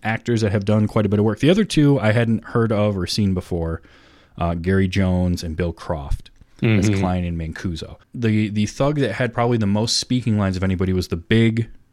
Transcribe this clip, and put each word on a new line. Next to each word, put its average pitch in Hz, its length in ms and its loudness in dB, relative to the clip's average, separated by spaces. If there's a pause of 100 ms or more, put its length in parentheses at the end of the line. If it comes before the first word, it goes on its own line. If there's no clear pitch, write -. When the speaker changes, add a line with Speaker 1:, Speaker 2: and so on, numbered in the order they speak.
Speaker 1:
actors 113 360 -2
that 107 140 2
have 104 100 0
done 107 240 2
quite 107 180 0
a 98 40 0
bit 104 100 2
of 104 60 2
work. 107 140 0
The 139 100 4
other 190 160 4
two 143 340 2
I 107 140 2
hadn't 113 320 0
heard 113 260 0
of 104 260 2
or 90 100 -2
seen 98 260 0
before, 85 480 -4 (560)
uh, 85 160 -2
Gary 95 340 2
Jones 90 560 0
and 80 140 -6
Bill 85 160 -2
Croft - 560 -6 (340)
as 110 260 2
Speaker 2:
Mm-hmm. 98 120 0
Speaker 1:
Klein 92 240 0
and 85 120 -4
Mancuso. 82 600 -8 (180)
The, 107 340 0
the 104 180 0
thug 143 320 -2
that 120 140 0
had 120 200 -4
probably 120 240 0
the 107 100 0
most 107 300 0
speaking 117 400 -2
lines 95 180 0
of 92 80 -2
anybody 92 300 0
was 90 160 -2
the 87 80 -4
big 113 520 2 (240)